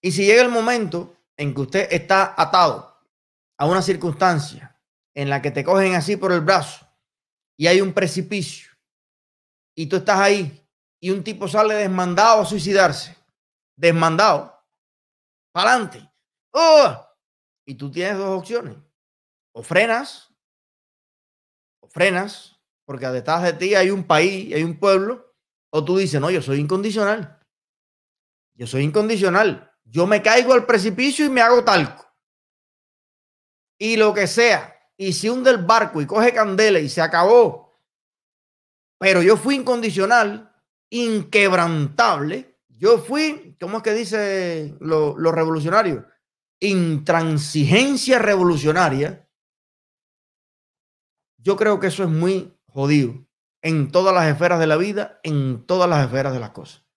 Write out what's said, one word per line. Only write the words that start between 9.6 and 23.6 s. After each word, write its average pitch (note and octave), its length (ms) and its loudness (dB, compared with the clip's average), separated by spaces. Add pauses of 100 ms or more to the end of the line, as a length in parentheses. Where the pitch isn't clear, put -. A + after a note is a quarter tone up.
y D#3+ 120 -10
tú F#3+ 100 -4
estás F#3 220 0
ahí G3 420 0 (400)
y F3+ 100 -8
un G3 120 -4
tipo G3+ 260 -10
sale G#3+ 260 0
desmandado G3 680 2
a F3+ 40 -2
suicidarse, F#3+ 680 -2 (600)
desmandado, E3 840 0 (920)
pa'lante, A3 580 -2 (420)
¡oh! D4 540 4 (600)
Y C3+ 80 -16
tú C#3 160 -14
tienes F3+ 260 -6
dos F#3+ 220 -6
opciones, G#3+ 380 -10 (760)
o A#2 100 -20
frenas, A3+ 720 -4 (1500)
o - 80 -20
frenas, F#3 680 -2 (280)
porque C3+ 220 -10
detrás C#3+ 340 -4
de F3 100 0
ti F#3 220 -2